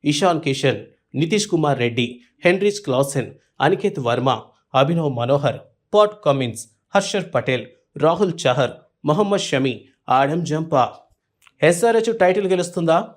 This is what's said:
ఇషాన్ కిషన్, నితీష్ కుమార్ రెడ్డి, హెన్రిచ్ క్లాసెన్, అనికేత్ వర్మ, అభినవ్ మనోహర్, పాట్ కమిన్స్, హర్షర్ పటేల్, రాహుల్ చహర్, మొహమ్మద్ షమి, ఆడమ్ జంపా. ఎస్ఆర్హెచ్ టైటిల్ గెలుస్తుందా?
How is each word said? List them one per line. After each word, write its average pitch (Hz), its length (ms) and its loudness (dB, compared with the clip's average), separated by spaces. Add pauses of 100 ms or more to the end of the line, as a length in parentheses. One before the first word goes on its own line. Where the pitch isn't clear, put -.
ఇషాన్ 151 400 0
కిషన్, 135 340 -2 (360)
నితీష్ 170 380 -2
కుమార్ 147 320 0
రెడ్డి, 120 200 -2 (400)
హెన్రిచ్ 196 400 0
క్లాసెన్, 131 460 -2 (340)
అనికేత్ 165 420 0
వర్మ, 123 240 0 (440)
అభినవ్ 151 440 2
మనోహర్, 135 400 0 (340)
పాట్ 208 240 4 (100)
కమిన్స్, 131 360 -2 (320)
హర్షర్ 196 400 -2
పటేల్, 127 300 -2 (380)
రాహుల్ 175 400 0
చహర్, 127 320 0 (340)
మొహమ్మద్ 202 380 0
షమి, 135 260 -2 (440)
ఆడమ్ 151 320 0
జంపా. 156 340 0 (880)
ఎస్ఆర్హెచ్ 226 420 2 (100)
టైటిల్ 185 320 4
గెలుస్తుందా? 170 460 0 (180)